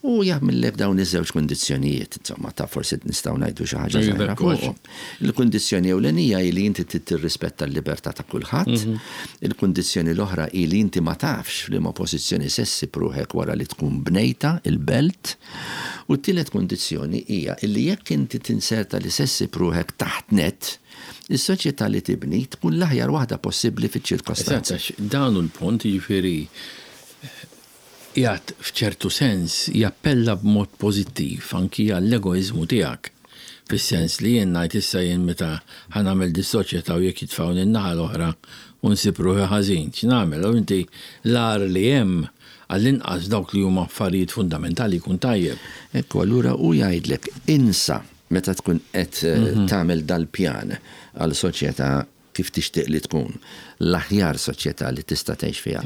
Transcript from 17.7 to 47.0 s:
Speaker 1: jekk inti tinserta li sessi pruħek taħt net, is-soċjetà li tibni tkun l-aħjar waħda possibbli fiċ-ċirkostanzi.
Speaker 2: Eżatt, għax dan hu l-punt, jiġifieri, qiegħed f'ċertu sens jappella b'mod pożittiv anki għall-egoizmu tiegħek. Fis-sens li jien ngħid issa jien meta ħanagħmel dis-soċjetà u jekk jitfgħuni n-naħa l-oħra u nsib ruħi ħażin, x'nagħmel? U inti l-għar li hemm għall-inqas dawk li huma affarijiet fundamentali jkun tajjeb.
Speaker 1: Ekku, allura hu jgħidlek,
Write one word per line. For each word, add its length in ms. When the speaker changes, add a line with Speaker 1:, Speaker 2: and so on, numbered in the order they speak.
Speaker 1:
jekk 240
inti 320
tinserta 560
li 120
sessi 360
pruħek 500
taħt 380
net, 440
is-soċjetà 580
li 140
tibni 480
tkun 240
l-aħjar 340
waħda 300
possibbli 480
fiċ-ċirkostanzi. 880
Speaker 2:
Eżatt, 240
għax 100
dan 300
hu 80
l-punt, 400
jiġifieri, 500
qiegħed 500
f'ċertu 480
sens 460
jappella 640
b'mod 400
pożittiv 680
anki 320
għall-egoizmu 800
tiegħek. 400
Fis-sens 500
li 160
jien 160
ngħid 240
issa 240
jien 240
meta 300
ħanagħmel 420
dis-soċjetà 600
u 80
jekk 180
jitfgħuni 400
n-naħa 300
l-oħra 340
u 120
nsib 320
ruħi 240
ħażin, 460
x'nagħmel? 500
U 140
inti 220
l-għar 520
li 160
hemm 380
għall-inqas 680
dawk 240
li 80
huma 220
affarijiet 500
fundamentali 640
jkun 220
tajjeb. 420
Speaker 1:
Ekku, 300
allura 320
hu 220
jgħidlek, 560